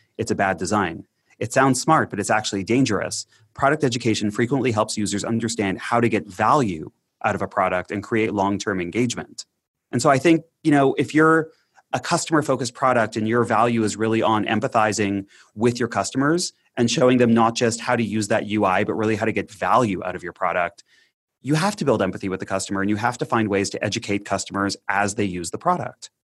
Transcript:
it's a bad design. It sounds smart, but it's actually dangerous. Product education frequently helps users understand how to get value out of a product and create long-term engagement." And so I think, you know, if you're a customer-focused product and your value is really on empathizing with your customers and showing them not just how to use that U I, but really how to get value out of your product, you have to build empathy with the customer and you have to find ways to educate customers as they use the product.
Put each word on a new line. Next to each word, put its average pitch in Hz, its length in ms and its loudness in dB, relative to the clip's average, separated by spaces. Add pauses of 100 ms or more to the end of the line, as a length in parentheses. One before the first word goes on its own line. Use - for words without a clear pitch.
(160)
it's - 140 -4
a 104 60 0
bad 95 220 0
design. 95 480 -2 (320)
It - 140 -6
sounds 135 280 4
smart, 151 300 2
but 101 100 -6
it's 98 100 -4
actually 104 320 0
dangerous. 104 640 -2 (280)
Product 147 280 0
education 113 480 0
frequently 123 400 0
helps 107 260 -2
users 101 280 -4
understand 113 560 -2
how 120 200 0
to 117 80 2
get 104 200 -2
value 107 640 0 (320)
out 107 100 0
of 98 80 -4
a 95 60 -6
product 92 420 -2
and 101 120 -4
create 110 300 0
long-term 98 480 -2
engagement." 90 640 -4 (460)
And 120 100 -2
so 151 80 2
I 151 100 4
think, 165 260 4 (180)
you 156 80 2
know, 139 240 4
if 120 200 -2
you're 160 360 4 (420)
a 131 60 -2
customer-focused 143 760 0
product 120 420 0
and 110 100 -2
your 117 160 2
value 113 400 2
is 101 140 0
really 110 260 0
on 107 220 2
empathizing 107 840 0 (300)
with 120 240 2
your 113 80 0
customers 139 640 -2 (240)
and 120 120 2
showing 127 300 4
them 117 160 4
not 117 220 4
just 117 240 0
how 123 160 0
to 117 80 0
use 104 240 -2
that 107 180 0
U 104 180 0
I, 95 200 2
but 98 100 -2
really 110 220 0
how 107 80 -2
to 110 80 0
get - 180 -4
value 98 540 0
out 90 100 -6
of 87 80 -10
your 87 100 -10
product, 87 520 -2 (580)
you 139 120 0
have 196 220 0
to 175 80 -4
build 110 180 2
empathy 92 260 -4
with 92 120 -4
the - 60 -10
customer 98 340 -4
and 98 100 0
you 107 60 0
have 120 220 -2
to 151 60 -4
find 113 240 0
ways 98 220 0
to - 140 -6
educate 101 400 -4
customers 98 520 -4 (120)
as 98 260 0
they 104 100 -2
use 90 260 -6
the - 80 -10
product. - 520 -4 (300)